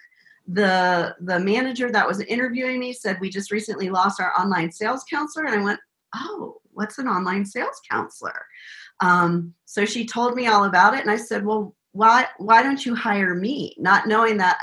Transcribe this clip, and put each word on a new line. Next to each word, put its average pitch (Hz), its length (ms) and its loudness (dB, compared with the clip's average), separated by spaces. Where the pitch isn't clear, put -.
The, 180 720 2
the 175 200 -2
manager 247 520 -2
that 202 160 2
was 196 140 -4
interviewing 254 580 -2
me 247 140 -6
said, 196 260 -6
"We 190 100 -4
just 196 220 -8
recently 208 380 -4
lost 190 320 0
our 180 180 -2
online 180 320 0
sales 240 380 -4
counselor." 302 360 -6
And 247 100 -2
I 202 80 0
went, 202 160 -2
"Oh, 339 460 -12
what's 214 280 -8
an 262 80 -6
online 190 380 -2
sales 320 440 -8
counselor?" - 560 -8
Um, 175 540 2
so 208 200 -2
she 226 200 -4
told 240 300 -2
me 247 120 -2
all 202 180 6
about 190 280 6
it. 269 80 -4
And 208 100 0
I 220 60 2
said, 208 280 -4
"Well, 214 300 -2
why, 226 360 4
why 226 260 6
don't 277 220 -2
you 240 100 -2
hire 202 400 0
me?" 202 420 -4
Not 185 300 2
knowing 220 300 4
that 180 260 2